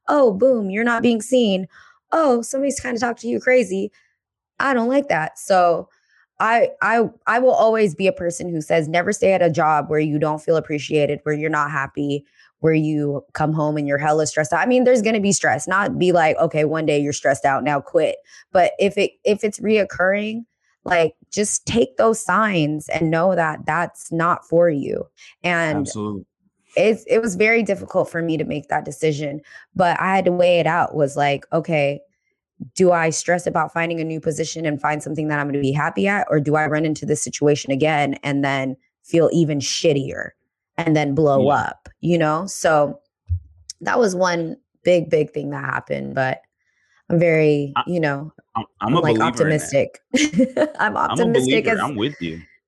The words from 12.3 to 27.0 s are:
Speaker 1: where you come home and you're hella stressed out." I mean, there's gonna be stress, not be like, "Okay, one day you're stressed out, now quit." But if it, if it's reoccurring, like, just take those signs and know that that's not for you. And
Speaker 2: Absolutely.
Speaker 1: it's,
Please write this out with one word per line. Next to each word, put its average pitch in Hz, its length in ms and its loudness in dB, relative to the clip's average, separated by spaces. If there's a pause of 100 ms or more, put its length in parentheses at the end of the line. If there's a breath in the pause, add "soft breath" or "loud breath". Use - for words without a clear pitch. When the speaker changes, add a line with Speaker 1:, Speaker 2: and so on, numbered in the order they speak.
Speaker 1:
where 160 160 2
you 151 580 -2
come 156 220 -2
home 151 240 -2
and 143 100 -4
you're 143 100 2
hella 151 280 0
stressed 156 260 -2
out." 165 80 2
I 196 60 0
mean, 247 180 2
there's 247 180 4
gonna 220 160 0
be 196 140 0
stress, 147 340 -2
not 190 320 -2
be 180 140 4
like, 160 240 4
"Okay, 156 300 0
one 160 180 -2
day 151 140 0
you're 143 160 -2
stressed - 320 0
out, 135 180 0
now 143 160 0
quit." 156 360 0 (360 loud breath)
But 180 260 4
if 196 200 0
it, 196 140 0 (120)
if 208 200 0
it's 208 160 -6
reoccurring, 208 840 0 (400)
like, 165 300 2 (160)
just - 360 -4
take 254 320 0
those 226 260 2
signs 180 640 0
and 160 220 -2
know 170 240 2
that 160 320 -2
that's 160 440 -4
not 165 380 -2
for 170 220 4
you. - 360 -4 (380 loud breath)
And 165 320 0
Speaker 2:
Absolutely. 104 480 -6 (500)
Speaker 1:
it's, 208 300 2